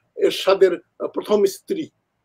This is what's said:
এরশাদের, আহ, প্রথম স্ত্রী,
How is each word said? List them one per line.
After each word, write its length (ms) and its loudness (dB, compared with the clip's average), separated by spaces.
এরশাদের, 600 2
আহ, 320 -12
প্রথম 380 0
স্ত্রী, 420 -6